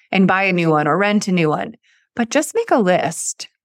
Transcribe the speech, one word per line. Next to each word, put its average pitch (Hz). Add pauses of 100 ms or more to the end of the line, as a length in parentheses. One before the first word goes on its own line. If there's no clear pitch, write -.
(100)
and 190
buy 190
a 190
new 170
one 151
or 151
rent 208
a 190
new 160
one, - (420)
but 226
just 302
make 466
a 311
list. 180 (160)